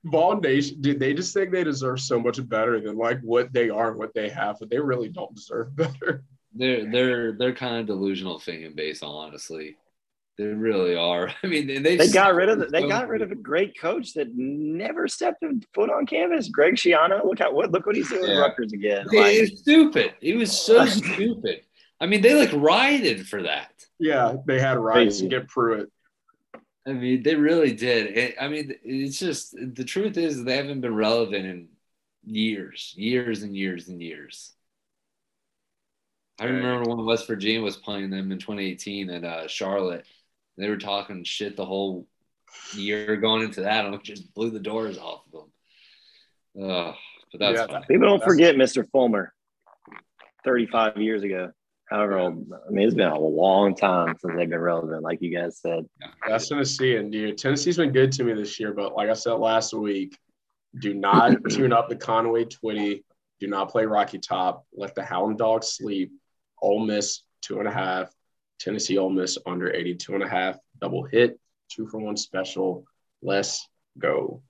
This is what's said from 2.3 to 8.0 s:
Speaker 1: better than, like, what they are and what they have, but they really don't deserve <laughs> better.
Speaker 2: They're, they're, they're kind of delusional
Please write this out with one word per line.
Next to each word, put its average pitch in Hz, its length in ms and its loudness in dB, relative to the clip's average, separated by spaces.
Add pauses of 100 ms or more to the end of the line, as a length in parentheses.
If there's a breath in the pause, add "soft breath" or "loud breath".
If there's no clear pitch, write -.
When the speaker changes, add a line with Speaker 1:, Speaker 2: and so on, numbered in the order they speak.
Speaker 1:
better 113 340 0
than, 104 160 -8
like, 117 240 -2
what 123 320 0
they 117 160 2
are 110 200 0
and 110 100 -8
what 110 140 -8
they 107 160 -4
have, 104 300 -4
but 110 100 -14
they 120 100 -2
really 123 300 -2
don't - 260 -12
deserve 120 400 -10
<laughs> - 0 -
better. 156 480 -4 (320)
Speaker 2:
They're, 120 340 -2
they're, 123 440 0
they're 123 200 -2
kind 120 280 -6
of 110 60 -4
delusional 95 520 -4